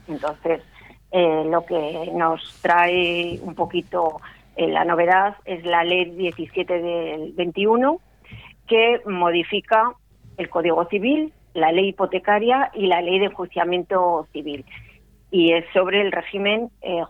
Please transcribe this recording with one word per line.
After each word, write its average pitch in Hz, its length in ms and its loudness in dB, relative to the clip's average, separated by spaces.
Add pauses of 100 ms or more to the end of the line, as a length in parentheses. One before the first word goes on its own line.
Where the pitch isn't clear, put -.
Entonces, 151 520 -4 (500)
eh, 160 380 4
lo 170 160 0
que 165 480 -4
nos 165 480 -2
trae 175 800 2
un 175 140 -10
poquito, 170 640 -2 (380)
eh, 165 100 0
la 160 160 0
novedad 175 640 2
es 170 180 -10
la 170 220 2
ley 180 240 0
diecisiete 175 720 -4
del 165 500 -6
veintiuno, 220 680 0 (680)
que 226 380 4
modifica 196 880 0 (420)
el 170 140 -8
Código 170 400 0
Civil, 285 420 0 (220)
la 160 180 2
ley 190 180 2
hipotecaria 208 840 0
y 196 140 -2
la 180 140 2
ley 180 180 0
de 202 80 2
enjuiciamiento 175 1080 -2
civil. 143 320 -10 (680)
Y 165 220 4
es 165 100 0 (100)
sobre 190 280 4
el 196 100 0
régimen, 202 580 -2 (120)
eh, 170 280 -4